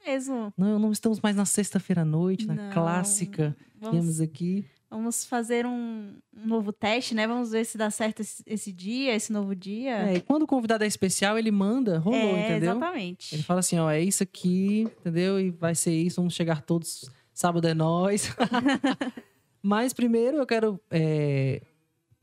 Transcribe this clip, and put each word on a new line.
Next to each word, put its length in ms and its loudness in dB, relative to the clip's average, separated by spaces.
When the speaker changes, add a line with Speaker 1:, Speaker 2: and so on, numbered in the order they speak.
Speaker 1:
mesmo. 540 -4
Speaker 2:
Não, 220 2
não 120 2
estamos 300 0
mais 140 2
na 100 2
sexta-feira 560 0
à 40 2
noite, 420 0
na 80 -2
Speaker 1:
Não. 180 -6
Speaker 2:
clássica. 840 0
Speaker 1:
Vamos, 160 -2
Speaker 2:
Viemos 260 0
aqui. 440 -4
Speaker 1:
vamos 340 -4
fazer 440 -2
um, 480 -8
um 120 -8
novo 260 0
teste, 400 0
né? 140 2
Vamos 240 -2
ver 120 2
se 140 -8
dá 140 0
certo 300 -2
esse, 260 -10
esse 240 -6
dia, 420 -2
esse 180 -2
novo 240 -2
dia. 540 -4
Speaker 2:
É, 60 2
e 60 0
quando 220 2
o 40 -4
convidado 360 2
é 40 2
especial, 500 0
ele 140 2
manda, 480 2
rolou, 200 2
Speaker 1:
É, 300 2
Speaker 2:
entendeu? 220 2
Speaker 1:
exatamente. 640 -4
Speaker 2:
Ele 80 -2
fala 160 0
assim: 180 0
ó, 140 2
"É 100 2
isso 220 2
aqui, 580 0
entendeu? 400 0
E 120 0
vai 240 0
ser 180 0
isso, 260 0
vamos 140 2
chegar 300 0
todos, 440 -2
sábado 360 0
é 80 2
nós." 600 0
<laughs> 60 0
Mas 300 0
primeiro 440 2
eu 100 2
quero, 420 0
é... 720 2